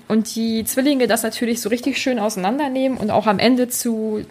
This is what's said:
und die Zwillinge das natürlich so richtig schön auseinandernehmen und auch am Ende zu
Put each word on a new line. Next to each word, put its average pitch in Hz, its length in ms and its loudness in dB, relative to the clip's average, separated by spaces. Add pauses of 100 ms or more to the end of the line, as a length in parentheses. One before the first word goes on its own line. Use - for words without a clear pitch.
und 220 260 0
die 226 300 -2
Zwillinge 262 420 2
das 226 160 0
natürlich 233 380 -2
so 202 80 -6
richtig 247 320 -2
schön 247 180 0
auseinandernehmen 254 800 0
und 208 140 -2
auch 214 160 2
am 190 120 4
Ende 247 300 4
zu 220 600 -4